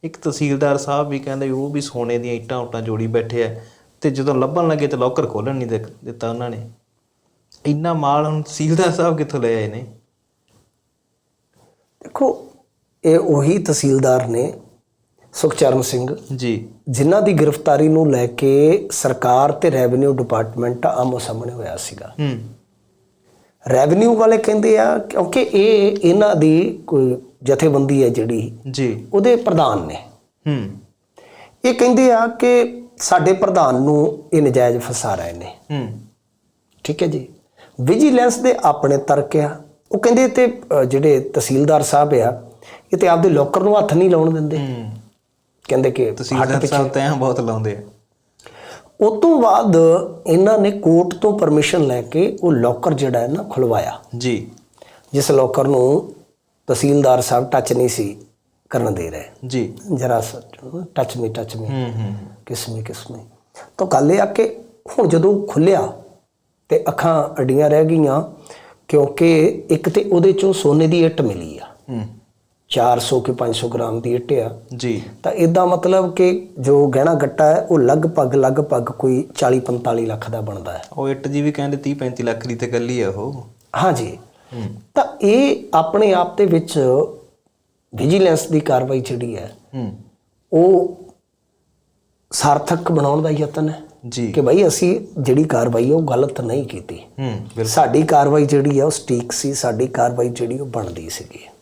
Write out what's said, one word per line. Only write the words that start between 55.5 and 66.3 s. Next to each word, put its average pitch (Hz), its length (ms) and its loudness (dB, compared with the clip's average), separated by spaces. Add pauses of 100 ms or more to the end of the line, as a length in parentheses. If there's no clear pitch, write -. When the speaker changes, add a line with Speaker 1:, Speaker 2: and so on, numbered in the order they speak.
Speaker 2:
ਨੂੰ 135 460 0 (540)
ਤਹਿਸੀਲਦਾਰ 135 540 2
ਸਾਹਿਬ 127 280 -2
ਟੱਚ 131 240 -2
ਨਹੀਂ 123 160 0
ਸੀ 101 280 -6 (520)
ਕਰਨ 113 240 -2
ਦੇ 87 160 -8
ਰਹੇ। 80 140 -12 (240)
Speaker 1:
ਜੀ। 123 260 -4 (200)
Speaker 2:
ਜ਼ਰਾ 123 280 -2
ਸਾ 117 200 -10 (360)
touch 143 440 -6
me, 113 60 -4
touch 110 340 -10
me, 110 80 -10
Speaker 1:
ਹੂੰ, 127 280 -6
ਹੂੰ। 104 180 -6 (360)
Speaker 2:
kiss 117 240 -8
me, 110 140 -8
kiss - 260 -14
me। 117 40 -16 (580)
ਤਾਂ 190 100 -2
ਗੱਲ 143 240 2
ਇਹ 190 100 2
ਆ - 40 2
ਕਿ 226 320 -2 (300)
ਹੁਣ 220 200 0
ਜਦੋਂ 196 400 2
ਖੁੱਲ੍ਹਿਆ - 460 2 (760)